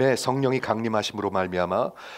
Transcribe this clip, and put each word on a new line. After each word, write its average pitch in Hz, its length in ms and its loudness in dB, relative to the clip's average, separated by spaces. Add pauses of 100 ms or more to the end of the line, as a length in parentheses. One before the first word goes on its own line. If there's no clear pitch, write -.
(180)
성령이 131 420 0
강림하심으로 110 720 -2
말미암아 92 640 0 (260)